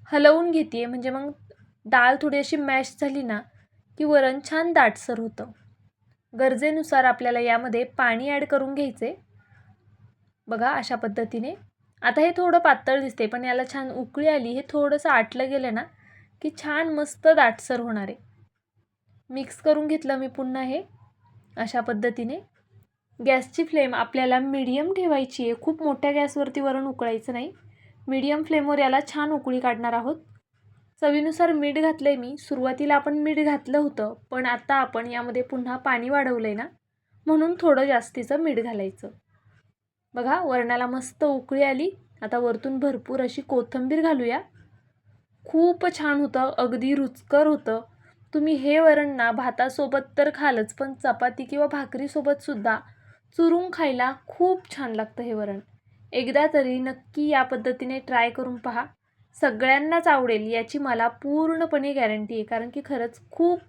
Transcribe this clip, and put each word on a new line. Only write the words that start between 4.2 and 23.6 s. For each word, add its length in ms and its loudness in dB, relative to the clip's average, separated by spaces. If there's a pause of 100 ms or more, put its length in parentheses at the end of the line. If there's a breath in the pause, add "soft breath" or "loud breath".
छान 240 0
दाटसर 460 2
होतं. 260 -10 (960)
गरजेनुसार 640 2
आपल्याला 360 2
यामध्ये 440 0
पाणी 460 -2
ॲड 160 -2
करून 280 0
घ्यायचे. 500 -6 (1200 soft breath)
बघा, 240 0
अशा 240 -4
पद्धतीने. 580 -4 (480)
आता 200 2
हे 160 4
थोडं 200 4
पातळ 420 4
दिसते, 260 -4
पण 200 -6
याला 180 -2 (100)
छान 180 -6
उकळी 360 -2
आली, 220 0
हे 200 -6
थोडंसं 400 0
आटलं 400 2
गेलं 240 -2
ना 100 -4 (580 soft breath)
की 80 -4 (120)
छान 320 -2
मस्त 340 0
दाटसर 520 4
होणार 240 -6
आहे. 120 -10 (1120)
मिक्स 260 -10
करून 320 2
घेतलं 300 -2
मी 100 -6
पुन्हा 360 -6
हे 200 -4 (760)
अशा 240 -4
पद्धतीने. 580 -4 (840)
गॅसची 380 2